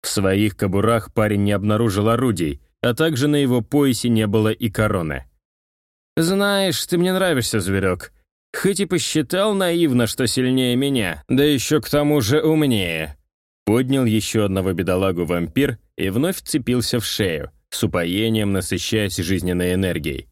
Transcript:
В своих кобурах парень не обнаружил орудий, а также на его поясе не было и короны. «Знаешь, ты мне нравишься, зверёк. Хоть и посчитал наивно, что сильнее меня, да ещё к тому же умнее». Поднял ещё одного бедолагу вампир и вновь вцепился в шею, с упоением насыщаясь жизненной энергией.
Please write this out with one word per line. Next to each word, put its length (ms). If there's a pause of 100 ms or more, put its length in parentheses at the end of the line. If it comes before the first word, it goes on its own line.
В 60
своих 480
кобурах 560
парень 320
не 80
обнаружил 560
орудий, 520 (200)
а 140
также 340
на 80
его 260
поясе 460
не 180
было 240
и 200
короны. 540 (920)
«Знаешь, 720
ты 120
мне 140
нравишься, 480
зверёк. 520 (440)
Хоть 240
и 60
посчитал 680
наивно, 520
что 200
сильнее 500
меня, 520
да 140
ещё 380
к 80
тому 320
же 220
умнее». 720 (480)
Поднял 400
ещё 400
одного 300
бедолагу 500
вампир 540 (180)
и 140
вновь 260
вцепился 640
в 60
шею, 440 (200)
с 120
упоением 680
насыщаясь 640
жизненной 580
энергией. 580